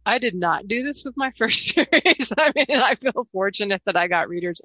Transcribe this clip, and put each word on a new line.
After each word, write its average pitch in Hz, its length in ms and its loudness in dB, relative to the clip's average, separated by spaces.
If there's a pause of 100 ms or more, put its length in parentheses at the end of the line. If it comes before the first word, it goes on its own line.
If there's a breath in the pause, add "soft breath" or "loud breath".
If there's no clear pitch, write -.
I 233 140 2
did 226 160 -2
not 175 320 0
do 233 160 -2
this 285 220 -8
with 262 120 -10
my 262 140 -4
<laughs> - 80 -20
first - 280 2
series. 311 680 2
I 302 200 2
mean, 285 140 2
I 247 260 2
feel 247 360 -4
fortunate 196 540 -2
that 185 100 0
I 175 120 2
got 170 200 0
readers 175 360 -6